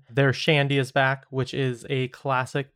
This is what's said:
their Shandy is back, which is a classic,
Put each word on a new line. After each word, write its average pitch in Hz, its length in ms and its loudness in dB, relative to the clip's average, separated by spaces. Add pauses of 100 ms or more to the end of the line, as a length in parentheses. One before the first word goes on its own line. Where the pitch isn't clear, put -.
their 135 220 4
Shandy 139 460 2
is 131 140 0
back, 135 400 0
which 131 240 -4
is 131 340 -4
a 131 200 -2
classic, 135 680 -4